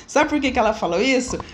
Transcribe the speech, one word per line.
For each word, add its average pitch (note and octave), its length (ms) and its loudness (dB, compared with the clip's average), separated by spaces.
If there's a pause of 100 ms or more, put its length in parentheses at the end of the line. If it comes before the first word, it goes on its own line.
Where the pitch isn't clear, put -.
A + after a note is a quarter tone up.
Sabe D#4 220 2
por D4+ 120 0
que C4+ 100 0
que A#3+ 80 -2
ela A3 140 4
falou F3 260 -2
isso? B3+ 380 0 (160)